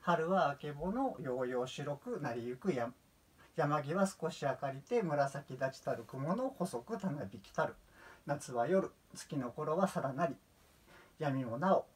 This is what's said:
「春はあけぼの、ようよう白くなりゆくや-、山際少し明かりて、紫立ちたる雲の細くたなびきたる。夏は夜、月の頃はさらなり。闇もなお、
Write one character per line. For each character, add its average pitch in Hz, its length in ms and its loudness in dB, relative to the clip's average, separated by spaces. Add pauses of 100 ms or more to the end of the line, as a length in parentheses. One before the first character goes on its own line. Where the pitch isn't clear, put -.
「春 165 280 4
は 175 200 4
あ 143 40 -2
け 147 160 -8
ぼ 156 220 -4
の、 254 260 0
よ 127 220 -2
う 127 80 0
よ 123 140 0
う 131 40 -2
白 131 300 -6
く 233 240 -6
な 131 120 -2
り 120 140 -6
ゆ 123 80 -4
く 180 180 -2
や-、 120 200 -2 (640)
山 147 260 2
際 175 240 2
少 160 240 -2
し - 140 -4
明 135 100 2
か 139 160 -4
り 135 80 -8
て、 233 240 0
紫 143 520 0
立 135 260 -2
ち - 0 -
た 127 160 -2
る 117 100 -8
雲 139 300 -2
の 262 200 -2
細 185 220 -2
く 214 180 -6
た 190 140 -2
な 143 140 -4
び - 160 -12
き - 100 -20
た - 160 2
る。 - 80 -6 (520)
夏 139 260 -4
は 117 140 2
夜、 185 240 2 (240)
月 - 220 -8
の 123 160 -2
頃 151 240 -2
は 190 100 4
さ 175 140 -2
ら 139 120 0
な 175 140 0
り。 139 80 -2 (840)
闇 135 240 0
も 117 140 -4
な 180 180 6
お、 - 200 2